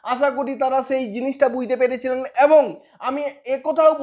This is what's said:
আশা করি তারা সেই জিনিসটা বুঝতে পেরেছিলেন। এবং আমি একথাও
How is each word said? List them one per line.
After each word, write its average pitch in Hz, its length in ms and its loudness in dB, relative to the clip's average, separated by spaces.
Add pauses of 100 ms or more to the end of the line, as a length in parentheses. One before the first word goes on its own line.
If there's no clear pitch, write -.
(140)
আশা 269 240 0
করি 269 160 -4 (100)
তারা 262 160 0 (100)
সেই 262 140 -2 (120)
জিনিসটা 262 400 0
বুঝতে 247 260 -4
পেরেছিলেন। 254 380 -2 (260)
এবং 302 180 6 (440)
আমি 277 140 -4 (340)
একথাও 311 360 2 (120)